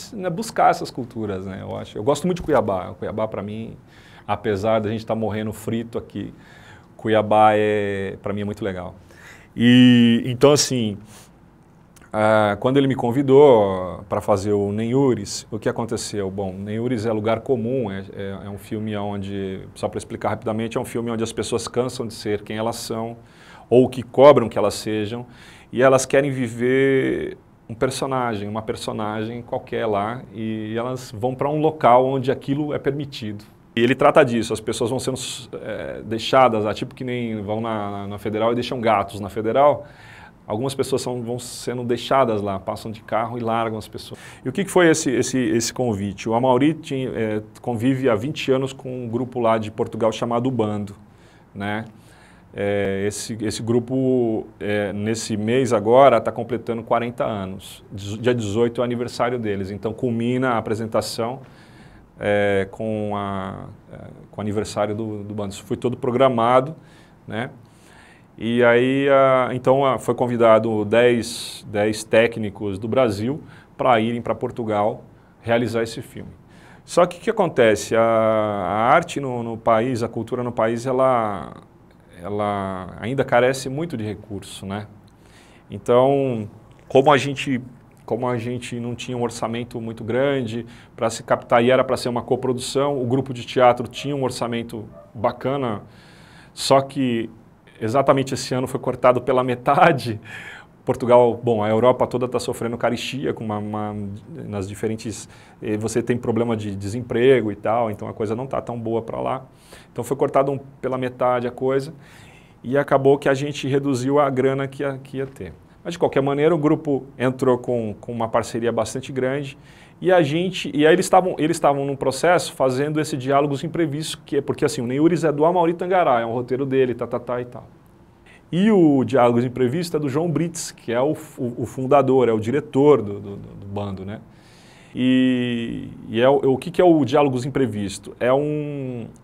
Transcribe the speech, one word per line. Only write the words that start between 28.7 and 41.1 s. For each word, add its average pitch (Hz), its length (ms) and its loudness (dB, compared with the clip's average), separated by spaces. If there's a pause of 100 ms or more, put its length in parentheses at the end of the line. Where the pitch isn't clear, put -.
qualquer 117 460 -6
lá, 110 360 -2 (120)
e 110 420 -6
elas 127 360 -6
vão 120 200 -2
pra 131 160 -2
um 151 120 0
local 131 440 6
onde 131 280 0
aquilo 143 420 -2
é 123 60 -4
permitido. 135 640 -6 (320)
E 113 40 2
ele 117 140 4
trata 147 300 6
disso, 117 280 0
as 104 60 -4
pessoas 113 320 -4
vão 131 80 -4
sendo, 127 180 -4 (460)
é, 73 420 -10
deixadas 110 600 4
lá, 104 100 -2
tipo 131 180 -8
que - 120 -12
nem 120 360 -6
vão 107 200 -4
na, 110 300 -4
na, 101 180 -8
na 104 100 -10
Federal 107 320 0
e 120 60 0
deixam 123 240 -4
gatos 104 400 0
na 101 80 -8
Federal, 117 580 2 (640)
algumas 127 240 -4
pessoas 131 260 0
são, 123 220 -6